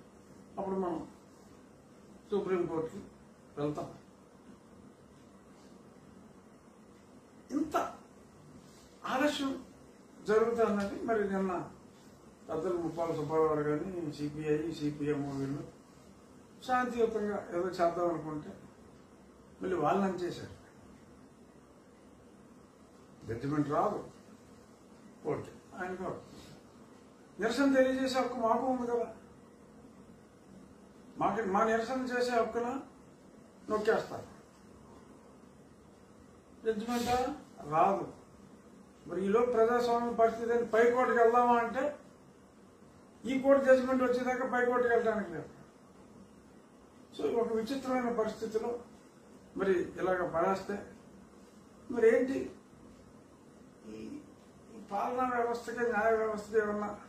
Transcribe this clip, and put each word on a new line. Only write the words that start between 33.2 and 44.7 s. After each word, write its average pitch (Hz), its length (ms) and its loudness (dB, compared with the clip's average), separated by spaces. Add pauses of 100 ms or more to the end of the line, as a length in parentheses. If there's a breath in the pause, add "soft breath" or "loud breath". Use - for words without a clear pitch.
నొక్కేస్తారు. 208 640 -2 (2250)
జడ్జిమెంట్ 240 720 -2 (320)
రాదు. 175 440 2 (920)
మరి 175 180 -4
ఈలో 214 160 4
ప్రజాస్వామ్య 233 760 2
పరిస్థితి 226 380 2
అని 233 120 2
పై 233 260 6
కోర్టుకి 240 280 2
వెళ్దామా 240 380 6
అంటే 240 420 -2 (1300)
ఈ 254 160 -2
కోర్టు 277 240 6
జడ్జిమెంట్ 254 380 6
వచ్చేదాకా 247 480 0
పై 240 140 2
కోర్టుకి 240 240 2